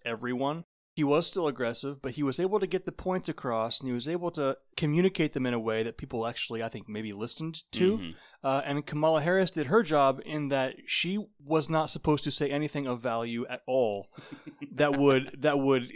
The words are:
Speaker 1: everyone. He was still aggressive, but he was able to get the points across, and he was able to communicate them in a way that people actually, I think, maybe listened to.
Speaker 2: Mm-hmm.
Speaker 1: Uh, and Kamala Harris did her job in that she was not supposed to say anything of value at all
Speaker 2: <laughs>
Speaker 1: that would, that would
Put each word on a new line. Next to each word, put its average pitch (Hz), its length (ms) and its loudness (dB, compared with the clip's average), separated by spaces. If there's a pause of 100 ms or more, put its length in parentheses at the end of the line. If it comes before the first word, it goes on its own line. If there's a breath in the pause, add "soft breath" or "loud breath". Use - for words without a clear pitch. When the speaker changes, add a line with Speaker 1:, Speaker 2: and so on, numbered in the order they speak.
Speaker 1:
everyone. 123 600 -4 (320)
He 151 80 2
was 147 240 4
still 170 180 -2
aggressive, 131 560 -4
but 131 120 -6
he 147 100 -2
was 135 160 0
able 190 180 2
to 190 80 0
get 185 180 -2
the 156 60 -6
points - 380 -4
across, 120 500 -2
and 135 100 -6
he 123 60 -2
was 120 140 -4
able 170 240 -2
to 139 260 -2 (180)
communicate 165 560 2
them 131 140 -2
in 120 80 0
a 117 60 0
way 110 240 0
that 113 120 -8
people 120 300 -6
actually, - 340 -6
I 113 80 -4
think, 104 200 -12
maybe 107 240 -6
listened 135 580 -6
to. 196 280 2
Speaker 2:
Mm-hmm. 190 120 -8 (320 soft breath)
Speaker 1:
Uh, 135 220 2
and 143 200 -2
Kamala 156 360 2
Harris 180 320 2
did 147 160 -2
her 208 160 4
job 139 420 4
in 151 220 -2
that 135 260 0 (120)
she 196 380 -2 (140)
was 147 320 0
not 156 180 2
supposed 151 360 2
to 143 80 -2
say 143 180 2
anything 143 380 -2
of 123 120 -2
value 117 460 -2
at 127 220 -10
all 110 400 2 (340 loud breath)
Speaker 2:
<laughs> - 300 -14
Speaker 1:
that 143 260 2
would, 139 420 4
that 147 200 2
would 135 360 2